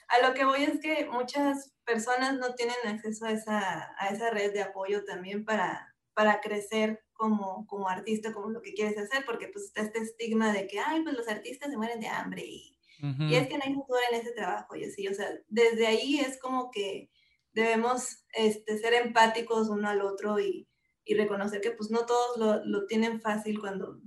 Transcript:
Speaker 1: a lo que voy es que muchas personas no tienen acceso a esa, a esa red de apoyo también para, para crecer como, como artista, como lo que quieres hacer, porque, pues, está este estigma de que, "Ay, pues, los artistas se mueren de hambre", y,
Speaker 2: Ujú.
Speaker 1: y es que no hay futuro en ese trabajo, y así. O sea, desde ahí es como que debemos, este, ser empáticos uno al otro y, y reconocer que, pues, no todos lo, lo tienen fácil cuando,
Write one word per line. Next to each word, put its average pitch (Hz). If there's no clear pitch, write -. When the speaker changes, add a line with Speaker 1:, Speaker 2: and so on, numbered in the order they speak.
Speaker 1:
a 247
lo 254
que 269
voy 269
es 302
que 302
muchas 277
personas 247
no 247
tienen 240
acceso 220
a 220
esa, 208
a 196
esa 220
red 202
de 202
apoyo 196
también 196
para, 208
para 214
crecer 220
como, 208
como 196
artista, 214
como 208
lo 220
que 196
quieres 214
hacer, 262
porque, 202
pues, 202
está -
este 214
estigma 220
de 196
que, 202
"Ay, 311
pues, 294
los 233
artistas 240
se -
mueren 226
de 220
hambre", 185
y, -
Speaker 2:
Ujú. 143
Speaker 1:
y 151
es 269
que 311
no 285
hay 269
futuro 262
en 233
ese 233
trabajo, 202
y -
así. 196
O 196
sea, 202
desde 226
ahí 262
es 262
como 254
que -
debemos, 226
este, 214
ser 226
empáticos 226
uno 208
al 202
otro 202
y, 185
y 214
reconocer 202
que, 226
pues, 214
no 233
todos 240
lo, 214
lo 202
tienen 220
fácil 214
cuando, 196